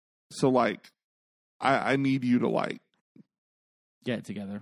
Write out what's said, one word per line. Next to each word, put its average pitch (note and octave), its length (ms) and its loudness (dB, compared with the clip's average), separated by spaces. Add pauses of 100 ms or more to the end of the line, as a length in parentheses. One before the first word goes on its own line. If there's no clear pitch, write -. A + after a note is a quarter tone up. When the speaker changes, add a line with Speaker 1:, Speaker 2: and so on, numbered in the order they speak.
(320)
Speaker 1:
So, - 180 0
like, A#2+ 420 0 (680)
I, B2+ 340 2
I - 20 4
need C3+ 280 0
you B2 160 4
to, B2 100 0
like, - 300 -2 (1300)
Speaker 2:
Get A#2 140 -4
it - 60 -14
together. G2+ 360 -10